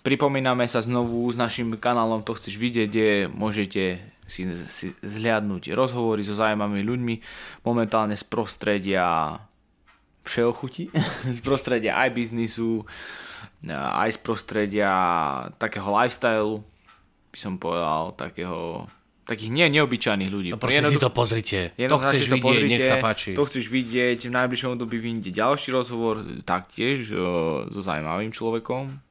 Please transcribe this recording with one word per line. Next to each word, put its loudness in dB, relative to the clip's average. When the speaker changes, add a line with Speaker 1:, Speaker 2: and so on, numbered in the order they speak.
Speaker 1:
Pripomíname 2
sa 2
znovu 0
s -2
našim -2
kanálom 0
To -4
chceš -8
vidieť, 0
kde 4
môžete -2
si, -6
si -8
zhliadnúť -2
rozhovory 0
so -4
zaujímavými 2
ľuďmi -2
momentálne 2
z -8
prostredia 0
všeochuti, -2
<laughs> -4
z -12
prostredia 0
aj 4
biznisu, -2
aj 0
z -6
prostredia 0
takého -4
lifestylu, 2
by -20
som -6
povedal, 0
takého, -8
takých -6
nie-, 4
neobyčajných 2
ľudí. -4
Speaker 2:
No -6
proste 2
Speaker 1:
Jednodu-, 4
Speaker 2:
si 4
to 4
pozrite. 0
To -8
Speaker 1:
jednoznačne 4
Speaker 2:
chceš 4
Speaker 1:
to 4
Speaker 2:
vidieť, 4
nech 4
Speaker 1:
pozrite. 4
Speaker 2:
sa 4
páči. 0
Speaker 1:
To 2
chceš -4
vidieť. 0
V -6
najbližšom 0
období -4
vyjde -4
ďalší 2
rozhovor, 0
taktiež, -2
o, -2
so -8
zaujímavým -2
človekom -4